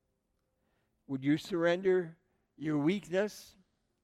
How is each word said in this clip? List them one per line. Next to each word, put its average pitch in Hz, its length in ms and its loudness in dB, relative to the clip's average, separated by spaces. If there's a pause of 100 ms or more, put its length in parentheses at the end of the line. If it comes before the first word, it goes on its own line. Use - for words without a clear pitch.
(1080)
Would 135 180 -6
you 147 140 4
surrender 175 800 0 (380)
your 151 220 -2
weakness 185 800 -2 (460)